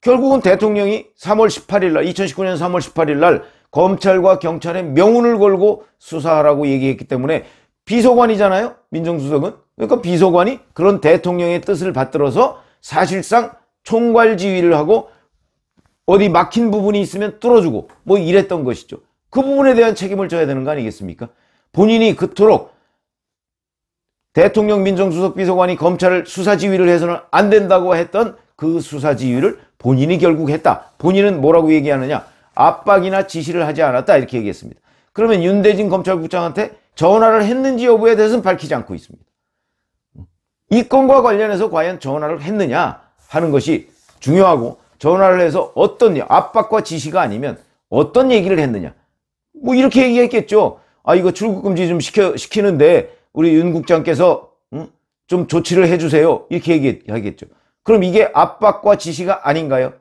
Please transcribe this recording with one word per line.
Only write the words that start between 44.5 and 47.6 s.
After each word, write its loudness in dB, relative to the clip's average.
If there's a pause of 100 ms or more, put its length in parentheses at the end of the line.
전화를 2
해서 -2
어떤 2
압박과 0
지시가 -6
아니면 -6 (320)